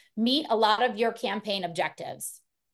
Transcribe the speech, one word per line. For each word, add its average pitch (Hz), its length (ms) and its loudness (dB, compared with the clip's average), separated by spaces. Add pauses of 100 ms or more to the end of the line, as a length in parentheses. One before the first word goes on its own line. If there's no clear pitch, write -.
(160)
meet 254 320 2
a 226 80 2
lot 214 240 4
of 240 160 2
your 220 140 2
campaign 202 540 -4
objectives. 160 760 -6 (340)